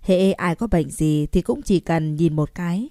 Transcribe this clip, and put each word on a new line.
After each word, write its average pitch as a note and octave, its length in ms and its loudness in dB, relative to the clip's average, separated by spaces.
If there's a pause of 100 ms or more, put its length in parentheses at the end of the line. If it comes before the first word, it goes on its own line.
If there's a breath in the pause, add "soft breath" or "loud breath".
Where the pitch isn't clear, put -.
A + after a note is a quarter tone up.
Hễ F#3+ 300 4
ai E3+ 240 -2
có A#3 120 -4
bệnh D#3+ 220 0
gì D3+ 420 0
thì F3+ 100 2
cũng - 200 -4
chỉ F#3 180 2
cần D#3 360 -2
nhìn D#3 200 2
một D3+ 200 -2
cái F3+ 360 -4